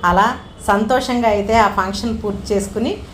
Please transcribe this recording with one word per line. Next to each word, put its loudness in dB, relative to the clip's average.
అలా 4
సంతోషంగా 2
అయితే 0
ఆ 4
ఫంక్షన్ -4
పూర్తి -6
చేసుకుని -2